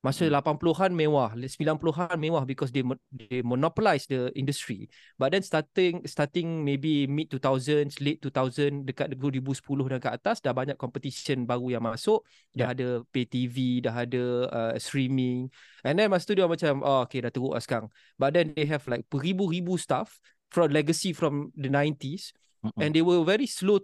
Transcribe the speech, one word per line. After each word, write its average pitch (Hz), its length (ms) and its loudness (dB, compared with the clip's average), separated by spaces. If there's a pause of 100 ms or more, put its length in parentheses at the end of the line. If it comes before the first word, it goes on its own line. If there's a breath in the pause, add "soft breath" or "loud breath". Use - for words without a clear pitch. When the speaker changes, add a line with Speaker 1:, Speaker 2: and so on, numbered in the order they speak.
Speaker 1:
Masa 139 240 0
Speaker 2:
Hmm. 147 160 4
Speaker 1:
lapan 147 160 0
puluhan 175 400 2
mewah, 143 400 2
sembilan 147 400 -2
puluhan 165 400 0
mewah 156 320 0
because 135 240 -4
they 135 80 0
mo-, 123 160 0 (160)
they 127 320 -6
monopolize 156 640 2
the 127 240 -2
industry. 135 560 -6 (320 soft breath)
But 139 160 2
then 190 80 0
starting, 175 640 0
starting 160 560 -2
maybe 143 400 2
mid 143 240 -2
two - 80 -6
thousands, 135 640 0
late 147 240 0
two 135 80 -4
thousand, 139 560 0
dekat 143 240 -4
dua 135 160 -4
ribu 131 240 -2
sepuluh 139 400 -2
dan 127 80 -2
ke 127 80 -2
atas, 196 320 -2
dah 123 160 0
banyak 135 240 -4
competition 131 640 -4
baru 123 320 -2
yang 117 80 -2
masuk. 143 400 0 (320 soft breath)
Dah 123 160 0
Speaker 2:
Ya. 131 80 -6
Speaker 1:
ada 123 80 -2 (240)
pay 127 160 -2
T 127 160 -2
V, 123 400 0
dah 113 80 0
ada, 120 320 -2 (240)
uh, 113 320 -2
streaming. 127 720 -2 (320 loud breath)
And 151 160 2
then 214 80 4
masa 180 160 2
tu - 80 -2
dia 190 160 4
macam, 160 320 0
"Oh, 135 240 2
okey, 123 160 -6
dah 120 80 -4
teruk 127 240 -4
lah 120 80 -4
sekarang." 110 320 -6 (240 soft breath)
But 139 160 2
then 156 240 2
they 151 160 0
have, 143 160 -4
like, 120 240 -2
beribu-ribu 180 640 0
staff - 400 -2 (320 soft breath)
from 160 240 4
legacy 160 400 0
from 147 400 -2
the 135 160 -6
nineties, 143 640 -2 (320)
Speaker 2:
Mm-mm. 113 160 -4
Speaker 1:
and 156 160 2
they 165 80 6
were 175 160 6
very 196 240 2
slow 202 400 2